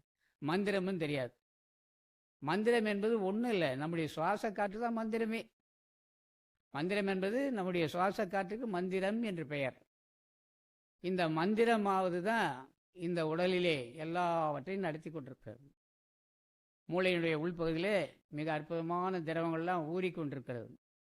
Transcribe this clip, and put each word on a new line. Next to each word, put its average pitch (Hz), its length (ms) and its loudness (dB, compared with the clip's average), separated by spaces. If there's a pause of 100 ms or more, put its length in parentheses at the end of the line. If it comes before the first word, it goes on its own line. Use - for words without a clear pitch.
(420)
மந்திரமும் 190 560 0
தெரியாது. 143 360 -2 (1080)
மந்திரம் 214 440 4
என்பது 214 380 2
ஒண்ணும் 220 280 0
இல்லை, 170 240 4
நம்முடைய 160 340 0
சுவாச 202 420 0
காற்று 202 280 -2
தான் 233 180 0
மந்திரமே. 226 440 -2 (1300)
மந்திரம் 190 340 -2
என்பது 196 320 0 (120)
நம்முடைய 180 360 0
சுவாச 185 400 0
காற்றுக்கு 202 400 -4
மந்திரம் 190 560 0
என்று 175 220 -4
பெயர். 139 320 -4 (1300)
இந்த 180 260 2
மந்திரமாவது 190 920 2
தான் 208 280 0 (420)
இந்த 175 360 -2
உடலிலே 175 500 2 (180)
எல்லாவற்றையும் 165 920 -2
நடத்தி 156 260 -4
கொண்டிருக்கிறது. 131 560 -12 (1200)
மூளையினுடைய 170 500 2
உள்பகுதியிலே 170 580 0 (300)
மிக 151 260 -6
அற்புதமான 170 680 -2
திரவங்கள்லாம் 165 680 0
ஊறிக்கொண்டிருக்கிறது. 139 840 -4 (320)